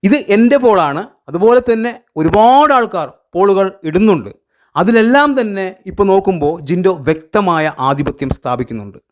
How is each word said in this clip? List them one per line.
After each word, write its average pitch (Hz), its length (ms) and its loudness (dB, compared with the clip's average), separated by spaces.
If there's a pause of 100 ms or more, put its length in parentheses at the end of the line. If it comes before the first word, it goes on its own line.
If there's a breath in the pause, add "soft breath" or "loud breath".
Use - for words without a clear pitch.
ഇത് 277 100 2 (180)
എൻ്റെ 240 280 4
പോളാണ്. 175 400 0 (240)
അതുപോലെ 220 320 2 (100)
തന്നെ 226 220 -2 (260)
ഒരുപാട് 233 600 4
ആൾക്കാർ 185 300 -4 (260)
പോളുകൾ 196 340 2 (200)
ഇടുന്നുണ്ട്. 160 420 0 (460)
അതിലെല്ലാം 233 540 2 (100)
തന്നെ 196 260 -6 (240)
ഇപ്പൊ 202 120 -4 (100)
നോക്കുമ്പോ 190 360 0 (200)
ജിൻഡോ 180 240 0 (140)
വ്യക്തമായ 160 600 -2 (220)
ആധിപത്യം 143 500 -4
സ്ഥാപിക്കുന്നുണ്ട്. 117 600 -8 (140)